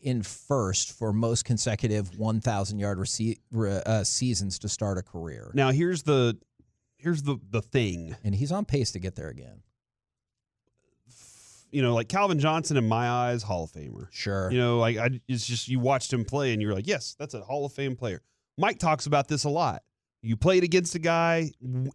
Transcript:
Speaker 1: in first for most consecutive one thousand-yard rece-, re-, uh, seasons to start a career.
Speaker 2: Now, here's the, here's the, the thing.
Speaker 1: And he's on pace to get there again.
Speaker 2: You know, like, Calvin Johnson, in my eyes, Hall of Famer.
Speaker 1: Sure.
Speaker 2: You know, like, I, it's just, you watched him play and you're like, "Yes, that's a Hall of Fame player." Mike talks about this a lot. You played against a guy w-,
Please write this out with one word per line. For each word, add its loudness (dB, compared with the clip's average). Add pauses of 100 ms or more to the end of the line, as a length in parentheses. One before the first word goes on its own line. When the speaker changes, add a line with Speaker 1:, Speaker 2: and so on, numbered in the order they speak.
Speaker 1:
in -2
first -2
for -2
most 2
consecutive 0
one 0
thousand-yard -2
rece-, -2 (120)
re-, 0
uh, 2
seasons -2
to -6
start -2
a -2
career. -12
Speaker 2:
Now, 4
here's 2
the, 4 (600)
here's 0
the, -2 (120)
the 0
thing. -2
Speaker 1:
And 0
he's 0
on -2
pace 0
to -8
get -6
there -10
again. -16 (2000)
Speaker 2:
You 2
know, 4
like, 0
Calvin 2
Johnson, 2
in 4
my 2
eyes, 0
Hall -4
of -10
Famer. -14
Speaker 1:
Sure. -2
Speaker 2:
You 2
know, 4
like, 2
I, 0 (160)
it's -4
just, -4
you 0
watched 2
him 0
play 0
and 0
you're 0
like, -4
"Yes, -4
that's -10
a -10
Hall -6
of -12
Fame -4
player." -6 (340)
Mike 0
talks 0
about 2
this -2
a -2
lot. -2 (400)
You 0
played 6
against 2
a -6
guy 2 (100)
w-, -4